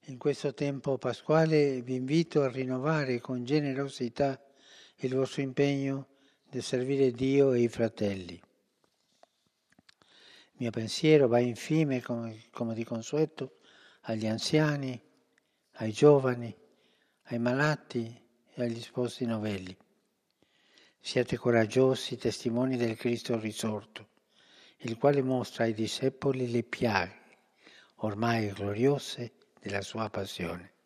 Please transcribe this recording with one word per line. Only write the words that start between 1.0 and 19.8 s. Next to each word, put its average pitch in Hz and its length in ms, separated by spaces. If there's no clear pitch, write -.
vi 127 140
invito 147 460
a 135 60
rinnovare 131 720
con 127 220
generosità 135 960
il 127 140
vostro 131 300
impegno 139 680
nel 120 120
servire 135 480
Dio 135 420
e 120 100
i 120 60
fratelli. 98 680
Il 85 80
mio 117 120
pensiero 139 560
va 120 140
infine, 131 600
come, 117 520
come 113 220
di 113 100
consueto, 135 720
agli 110 260
anziani, 139 760
ai 110 180
giovani, 127 640
ai 120 180
malati 123 840
e 131 80
agli 117 180
sposi 123 440
novelli. 104 520